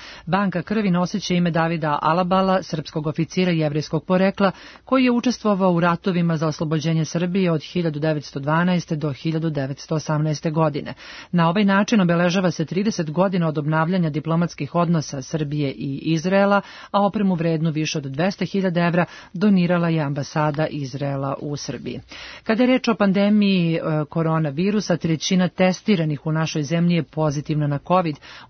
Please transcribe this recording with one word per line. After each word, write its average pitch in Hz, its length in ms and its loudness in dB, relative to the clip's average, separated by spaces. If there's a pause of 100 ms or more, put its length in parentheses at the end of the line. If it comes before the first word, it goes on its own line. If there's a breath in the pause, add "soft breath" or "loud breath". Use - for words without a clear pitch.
(280 loud breath)
Banka 180 360 0
krvi 208 280 -2
noseće 175 460 0
ime 175 140 2
Davida 160 520 -2
Alabala, 185 600 2
srpskog 156 440 -6
oficira 170 440 -2
jevrejskog 156 540 -2
porekla, 190 480 2 (320 loud breath)
koji 262 200 2
je 247 60 4
učestvovao 208 600 2
u 170 80 2
ratovima 170 560 2
za 156 100 -2
oslobođenje 160 580 0
Srbije 175 480 0
od 151 100 -2
hiljadu 165 380 -4
devetsto 151 400 -2
dvanaeste 165 560 0
do 147 160 -2
hiljadu 160 380 -2
devetsto 143 440 -6
osamnaeste 156 560 -2
godine. 151 440 0 (380 loud breath)
Na 170 160 4
ovaj 202 160 2
način 202 360 4
obeležava 175 500 2
se 160 140 -2
trideset 180 460 -2
godina 175 380 0
od 151 100 -2
obnavljanja 160 520 0
diplomatskih 160 640 -2
odnosa 165 480 0
Srbije 147 500 -4
i 139 300 -8
Izraela, 196 580 2 (300 loud breath)
a 202 160 2
opremu 196 280 0
vrednu 165 360 0
više 156 280 -4
od 139 60 -6
dvesta 143 240 -2 (160)
hiljada 185 360 0
evra 175 240 2 (280 loud breath)
donirala 175 560 4
je 160 120 2
ambasada 147 640 0
Izraela 139 760 -4
u 147 160 -6
Srbiji. - 440 -10 (420 loud breath)
Kada 226 200 2
je 254 40 4
reč 254 220 2
o 226 60 4
pandemiji, 196 800 4
e, 165 60 -2 (280)
koronavirusa, 160 880 0
trećina 175 520 0
testiranih 175 800 0
u 156 60 0
našoj 156 300 -2
zemlji 170 320 2
je 160 80 2
pozitivna 151 640 -2
na 143 120 0
covid, 170 380 0 (340 loud breath)